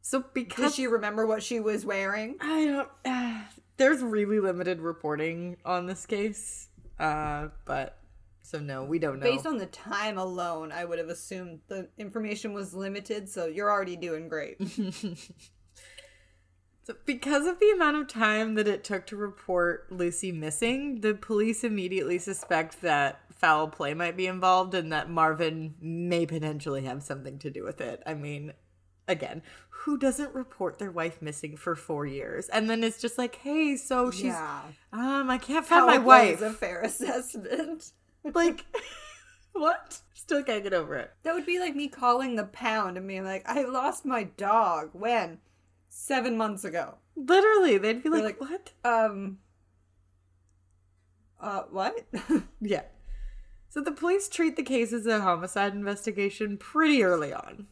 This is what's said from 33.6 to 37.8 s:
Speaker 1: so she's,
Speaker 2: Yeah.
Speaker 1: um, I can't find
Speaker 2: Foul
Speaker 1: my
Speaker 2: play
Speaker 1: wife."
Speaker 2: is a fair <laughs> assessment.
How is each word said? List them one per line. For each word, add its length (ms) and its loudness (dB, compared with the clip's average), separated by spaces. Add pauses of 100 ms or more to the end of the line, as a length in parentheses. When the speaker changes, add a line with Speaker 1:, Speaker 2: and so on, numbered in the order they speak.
Speaker 1:
so 360 0
she's, 140 -4
Speaker 2:
Yeah. 340 -4 (320)
Speaker 1:
um, 360 0
I 100 2
can't 280 -2
find 140 8
Speaker 2:
Foul 80 8
Speaker 1:
my 100 8
Speaker 2:
play 60 2 (260)
Speaker 1:
wife." 60 0
Speaker 2:
is 60 -4
a 100 -2
fair 280 -6
<laughs> 20 -2
assessment. 1080 -4 (320)